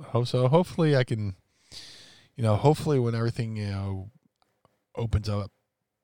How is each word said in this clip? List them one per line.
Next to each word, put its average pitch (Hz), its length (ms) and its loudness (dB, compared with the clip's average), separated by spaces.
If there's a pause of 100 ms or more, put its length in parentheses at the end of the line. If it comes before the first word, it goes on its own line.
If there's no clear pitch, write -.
Ho-, - 220 -2
so 127 240 0
hopefully 156 500 2
I 127 60 4
can, 107 320 -4 (1000)
you 117 80 -2
know, 110 100 4
hopefully 147 460 2
when 117 160 0
everything, 117 400 -4
you 104 100 -4
know, 98 440 -6 (840)
opens 107 340 -2
up, 101 220 -4 (540)